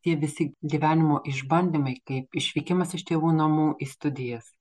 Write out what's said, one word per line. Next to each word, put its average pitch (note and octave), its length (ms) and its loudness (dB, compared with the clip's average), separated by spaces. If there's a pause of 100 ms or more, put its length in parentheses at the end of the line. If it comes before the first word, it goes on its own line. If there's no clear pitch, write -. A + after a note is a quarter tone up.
tie E3+ 140 0
visi D3 440 -2
gyvenimo D#3 640 2
išbandymai, C#3 760 0
kaip C3 380 -8
išvykimas E3+ 560 -2
iš E3+ 140 -10
tėvų E3 260 2
namų D#3 420 2
į C#3 140 -10
studijas B2 720 -8